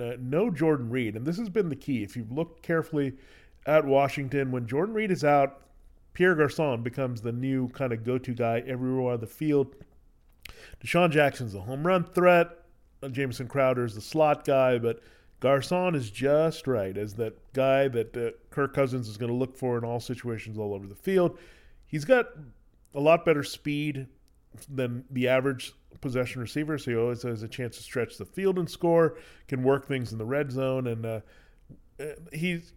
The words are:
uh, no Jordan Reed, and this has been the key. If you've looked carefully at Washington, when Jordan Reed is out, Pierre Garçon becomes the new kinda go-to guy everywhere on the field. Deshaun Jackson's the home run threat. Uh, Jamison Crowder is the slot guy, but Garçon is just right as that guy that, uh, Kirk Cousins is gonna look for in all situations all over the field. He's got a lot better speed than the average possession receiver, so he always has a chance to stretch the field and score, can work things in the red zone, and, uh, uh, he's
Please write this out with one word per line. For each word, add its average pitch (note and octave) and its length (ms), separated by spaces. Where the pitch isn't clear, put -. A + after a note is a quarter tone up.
uh, A#2+ 180
no D3 320
Jordan D3 400
Reed, A#2 240
and A2 100
this E3+ 140
has A3+ 100
been F#3 200
the C#3+ 80
key. B2 260
If G2 140
you've A2+ 160
looked D#3+ 300
carefully D3+ 540
at D3+ 180
Washington, C#3 640
when B2 160
Jordan E3 280
Reed G#3+ 180
is C#3+ 120
out, C#3+ 380
Pierre F3+ 220
Garçon C#3+ 480
becomes B2 380
the A#2 120
new B2+ 360
kinda B2+ 280
go-to B2+ 380
guy A#2 320
everywhere B2+ 460
on A#2+ 80
the A2+ 60
field. C#3+ 500
Deshaun E3+ 280
Jackson's C#3 420
the F#2+ 80
home C3+ 260
run F3+ 180
threat. F3 440
Uh, C#3 60
Jamison B2+ 380
Crowder C3 380
is A2+ 100
the G#2+ 60
slot D3+ 440
guy, C3 340
but A#2 220
Garçon E3+ 540
is B2 160
just D3 560
right G2 320
as G#2 160
that A2 200
guy C3+ 360
that, A#2 280
uh, A#2 140
Kirk C#3 240
Cousins B2+ 340
is G#2+ 80
gonna A#2 160
look B2+ 240
for B2 220
in A#2 60
all A#2 160
situations A2+ 580
all G#2 160
over G2 120
the G2 80
field. F#3 440
He's D3+ 180
got A#3+ 220
a C#3 60
lot E3 240
better D3+ 180
speed D3 640
than B2+ 420
the B2 180
average C3 440
possession B2+ 400
receiver, D3 380
so - 120
he A#2+ 60
always A#2+ 260
has A#2 200
a A2+ 60
chance A#2+ 280
to - 60
stretch - 340
the G2+ 80
field F#3+ 340
and E3+ 100
score, E3 500
can B2+ 140
work C3+ 240
things B2+ 260
in A2+ 60
the A2 60
red C#3 260
zone, C3 360
and, A2+ 200
uh, A2 140
uh, D3 160
he's E3+ 440